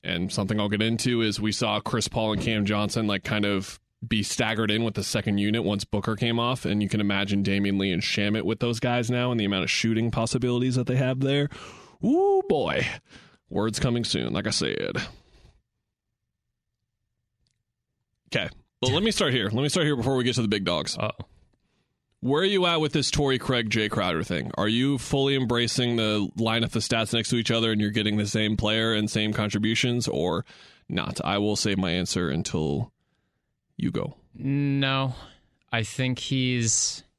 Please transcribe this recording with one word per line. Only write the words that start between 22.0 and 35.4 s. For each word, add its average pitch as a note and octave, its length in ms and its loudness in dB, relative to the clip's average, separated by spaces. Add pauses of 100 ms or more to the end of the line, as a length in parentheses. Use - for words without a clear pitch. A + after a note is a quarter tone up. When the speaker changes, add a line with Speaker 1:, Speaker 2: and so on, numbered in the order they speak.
Speaker 1:
Where C#3+ 220 2
are - 20 2
you F#3+ 220 4
at E3+ 120 2
with D#3 140 0
this D3 160 2
Torrey C3+ 300 2
Craig, A#2+ 300 0
Jay G#2+ 200 2
Crowder F2+ 340 0
thing? D#2+ 320 -2
Are G#2 120 0
you B2+ 320 2
fully C#3 360 0
embracing A#2+ 600 0
the G#2+ 420 0
line A2+ 260 2
up G#2+ 80 -2
the A#2 80 0
stats A2+ 340 0
next A2+ 180 0
to B2 60 2
each A#2 140 0
other A2+ 200 2
and G#2+ 100 2
you're G#2 80 2
getting G#2 280 0
the G#2 100 0
same G#2+ 300 0
player A2 360 0
and G#2+ 160 0
same G#2+ 240 0
contributions, A2 760 0
or E2+ 380 0 (420)
not? - 360 -4
I G2+ 160 0
will G#2 160 0
save G2 240 0
my F#2 120 0
answer F2 380 0
until D2 640 -2 (840)
you - 160 -2
go. - 240 -6 (200)
Speaker 2:
No. C3+ 800 0 (580)